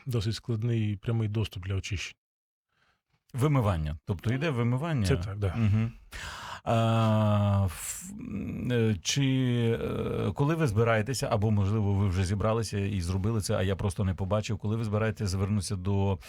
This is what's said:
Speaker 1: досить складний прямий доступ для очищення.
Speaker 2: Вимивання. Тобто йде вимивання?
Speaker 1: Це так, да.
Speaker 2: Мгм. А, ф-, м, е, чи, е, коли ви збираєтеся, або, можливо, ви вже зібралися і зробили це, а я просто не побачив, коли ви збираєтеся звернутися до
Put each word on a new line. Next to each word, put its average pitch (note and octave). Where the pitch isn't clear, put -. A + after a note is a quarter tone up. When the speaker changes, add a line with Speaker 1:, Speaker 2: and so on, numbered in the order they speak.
Speaker 1:
досить A2+
складний A2
прямий A2+
доступ G#2
для G2
очищення. -
Speaker 2:
Вимивання. G#2
Тобто G#2+
йде C#3+
вимивання? B2+
Speaker 1:
Це -
так, G2+
да. F#2+
Speaker 2:
Мгм. A2+
А, G#2+
ф-, -
м, -
е, A2+
чи, -
е, A2+
коли C#3+
ви D#3+
збираєтеся, A2+
або, A2
можливо, G2+
ви G2
вже F#2+
зібралися G#2+
і G2
зробили F#2+
це, G#2
а G2
я F#2+
просто G2+
не F#2
побачив, G2+
коли G#2+
ви A2+
збираєтеся G#2+
звернутися G2
до G2